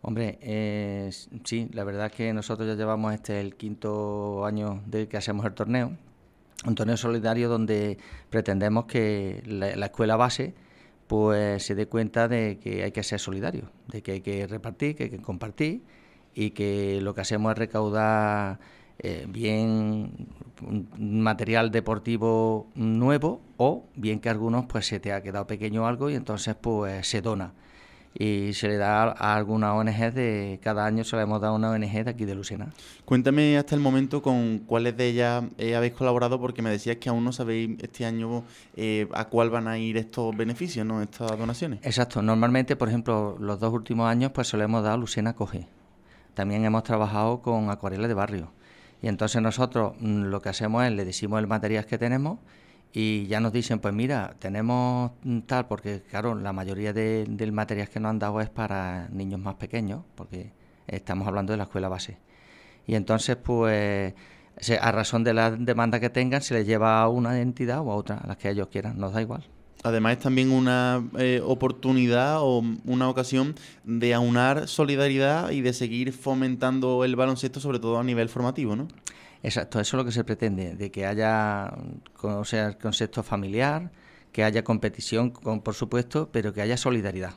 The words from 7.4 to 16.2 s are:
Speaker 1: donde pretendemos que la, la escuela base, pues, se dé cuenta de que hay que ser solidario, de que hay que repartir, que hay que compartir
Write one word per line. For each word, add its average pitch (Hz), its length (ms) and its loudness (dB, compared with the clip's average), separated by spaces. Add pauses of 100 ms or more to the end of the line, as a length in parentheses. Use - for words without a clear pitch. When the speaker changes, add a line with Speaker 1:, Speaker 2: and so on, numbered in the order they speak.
Speaker 1:
donde 107 480 0 (320)
pretendemos 107 560 2
que 104 600 -2
la, 98 300 -4
la 101 120 -4
escuela 110 280 2
base, 127 400 0 (500)
pues, 104 580 2
se 101 120 -4
dé 104 120 -2
cuenta 117 420 0
de 110 340 0
que 98 200 -4
hay 101 80 -4
que 107 120 -6
ser 104 160 -4
solidario, 104 500 -6 (200)
de 107 120 -12
que 98 120 -6
hay 95 80 -6
que 101 260 -6
repartir, 113 480 -6
que 139 80 -6
hay 117 60 -6
que 113 120 -10
compartir 135 640 -6 (500)